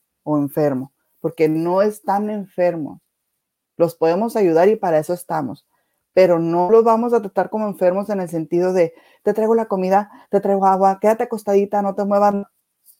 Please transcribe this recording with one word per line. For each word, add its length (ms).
o 160
enfermo, 540
porque 280
no 340
están 480
enfermos. 720
Los 200
podemos 400
ayudar 320
y 80
para 220
eso 160
estamos, 520
pero 260
no 320
los 140
vamos 280
a 100
tratar 280
como 160
enfermos 440
en 100
el 80
sentido 440
de, 220
"Te 100
traigo 220
la 100
comida, 440
te 100
traigo 260
agua, 340
quédate 240
acostadita, 580
no 140
te 80
muevas". 300